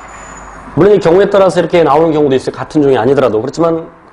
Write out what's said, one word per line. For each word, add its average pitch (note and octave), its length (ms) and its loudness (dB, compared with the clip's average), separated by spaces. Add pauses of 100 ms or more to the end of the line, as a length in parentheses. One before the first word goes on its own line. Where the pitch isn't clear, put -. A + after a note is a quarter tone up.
(760)
물론 G3 200 2
이 G3 60 2
경우에 F#3+ 300 2
따라서 F#3+ 300 2
이렇게 E3+ 220 0
나오는 D#3 300 2
경우도 D3 240 0
있어요. B2+ 180 -6
같은 C#3 280 -4
종이 C#3 160 2
아니더라도. A#2+ 420 0
그렇지만 E3 480 -4 (240)